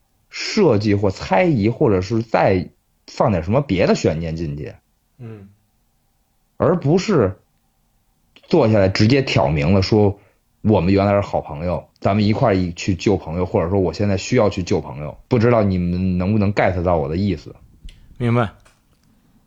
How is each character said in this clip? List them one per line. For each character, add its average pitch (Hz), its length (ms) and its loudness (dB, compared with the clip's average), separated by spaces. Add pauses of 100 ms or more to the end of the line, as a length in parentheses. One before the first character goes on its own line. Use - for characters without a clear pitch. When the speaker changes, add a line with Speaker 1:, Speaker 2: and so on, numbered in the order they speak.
(280)
Speaker 1:
设 156 500 2
计 104 160 0
或 98 160 0
猜 185 340 0
疑， 117 240 2
或 123 220 0
者 95 100 2
是 110 220 -2
再 113 480 0 (360)
放 151 240 0
点 82 140 0
什 95 80 -2
么 135 80 2
别 98 260 0
的 208 80 2
悬 85 240 0
念 82 160 -6
进 80 220 -6
去， - 180 -12 (440)
Speaker 2:
嗯。 107 320 -18 (1120)
Speaker 1:
而 143 140 2
不 165 240 2
是 131 400 0 (1120)
坐 139 200 4
下 107 120 4
来 95 80 4
直 107 180 2
接 135 160 4
挑 85 240 0
明 76 260 0
了 98 80 4
说 101 380 2 (440)
，“我 104 180 2
们 90 120 0
原 98 140 2
来 104 60 2
是 101 80 2
好 90 200 -4
朋 76 240 -10
友， 87 240 -6 (120)
咱 101 160 0
们 107 100 2
一 107 60 2
块 113 180 0
儿 98 60 2
一， 90 160 -2
去 92 240 -4
救 98 200 0
朋 82 220 -8
友，” 90 80 -2
或 98 160 0
者 85 80 -4
说 101 80 -2
“我 87 140 0
现 101 160 -4
在 98 80 0
需 - 180 -6
要 107 160 2
去 95 100 -4
救 87 200 -2
朋 71 200 -12
友。” 73 160 -12 (120)
不 127 100 2
知 120 140 4
道 110 100 4
你 95 160 0
们 90 400 -2
能 92 140 0
不 110 80 2
能 101 120 0
get 90 300 0
到 87 140 0
我 71 120 -2
的 80 80 -4
意 98 200 -2
思？ - 180 -16 (600)
Speaker 2:
明 117 180 -2
白。 117 160 0 (960)